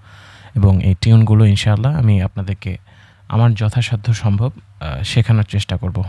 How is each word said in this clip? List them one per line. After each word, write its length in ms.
এবং 280
এই 180
টিউনগুলো 440
ইনশাআল্লাহ 520
আমি 240
আপনাদেরকে 560
আমার 260
যথাসাধ্য 600
সম্ভব, 380
আহ, 240
শেখানোর 400
চেষ্টা 340
করব 320